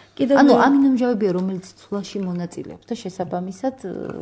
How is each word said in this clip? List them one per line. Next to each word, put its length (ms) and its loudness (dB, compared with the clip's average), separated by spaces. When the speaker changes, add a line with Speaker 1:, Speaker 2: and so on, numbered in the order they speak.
Speaker 1:
კიდევ 260 2
Speaker 2:
ანუ 160 8
Speaker 1:
მე- 100 6
Speaker 2:
ამინომჟავებია, 720 2
რომელიც 400 -4
ცვლაში 460 -10
მონაწილეობს 680 -8
და 80 -8
შესაბამისად, 800 -8
ე, 160 -12